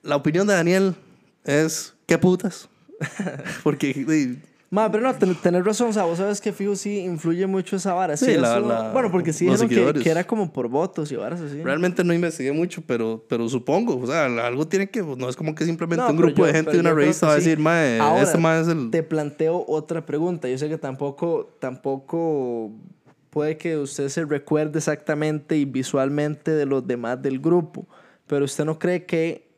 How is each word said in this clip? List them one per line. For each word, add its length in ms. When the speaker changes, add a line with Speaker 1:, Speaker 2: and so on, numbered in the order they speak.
Speaker 1:
la 140
opinión 300
de 80
Daniel 400
es: 500
¿qué 120
putas? 500
<laughs> 640
Porque, 280
di, 460
Speaker 2:
Ma, 200
pero 140
no, 100
ten-, 200
tenés 300
razón, 260
o 20
sea, 120
vos 140
sabes 220
que 120
fijo 240
sí 240
influye 460
mucho 300
esa 160
vara. 240
Speaker 1:
Sí, 100
Speaker 2:
Sí, 100
Speaker 1:
la, 220
Speaker 2:
eso, 100
Speaker 1:
la, 240
Speaker 2:
bueno, 180
porque 220
sí 140
Speaker 1:
los 80
Speaker 2:
dijeron 140
que, 60
Speaker 1:
seguidores. 280
Speaker 2:
que 80
era 140
como 280
por 160
votos 440
y 40
varas 240
así. 220
Speaker 1:
Realmente 420
no 100
investigué 380
mucho, 340
pero, 420
pero 200
supongo, 500
o 80
sea, 200
algo 420
tiene 200
que, 140
no 260
es 80
como 180
que 120
simplemente 380
Speaker 2:
No, 60
Speaker 1:
un 60
Speaker 2:
pero 120
Speaker 1:
grupo 140
Speaker 2:
yo, 40
Speaker 1:
de 60
gente 180
Speaker 2:
pero 60
Speaker 1:
de 40
una 100
Speaker 2:
yo 40
creo 100
Speaker 1:
revista 220
Speaker 2:
que 40
Speaker 1:
va 40
a 60
Speaker 2:
sí. 40
Speaker 1:
decir, 140
"Mae, 400
Speaker 2:
Ahora, 240
Speaker 1:
este 160
mae 240
es 60
el" 220
Speaker 2:
te 120
planteo 640
otra 400
pregunta. 420
Yo 80
sé 120
que 100
tampoco, 840
tampoco 1120
puede 300
que 200
usted 300
se 160
recuerde 540
exactamente 800
y 80
visualmente 840
de 160
los 200
demás 340
del 200
grupo, 460
pero 200
¿usted 180
no 140
cree 260
que 540